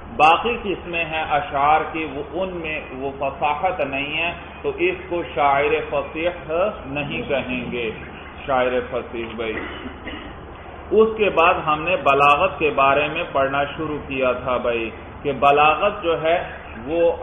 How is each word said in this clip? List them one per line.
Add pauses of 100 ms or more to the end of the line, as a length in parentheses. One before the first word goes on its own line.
(180)
باقی
قسمیں
ہیں
اشعار (100)
کی،
وہ (100)
ان
میں (120)
وہ
فصاحت
نہیں
ہے، (280)
تو
اس (140)
کو (120)
شاعر (180)
فصیح (560)
نہیں
کہیں
گے۔ (540)
شاعر (120)
فصیح (100)
بھائی، (1400)
اس
کے
بعد (140)
ہم
نے
بلاغت
کے
بارے
میں
پڑھنا (140)
شروع (100)
کیا
تھا
بھائی، (340)
کہ
بلاغت
جو
ہے (420)
وہ (100)